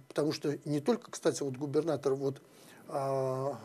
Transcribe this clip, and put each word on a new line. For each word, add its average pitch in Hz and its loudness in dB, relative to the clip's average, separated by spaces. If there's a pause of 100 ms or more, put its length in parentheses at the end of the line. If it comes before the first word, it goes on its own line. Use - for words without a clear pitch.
потому 151 2
что 143 -2
не 147 2
только, 226 0
кстати, - 0
вот 135 -2
губернатор, 143 2
вот, 139 -2 (460)
а, 135 0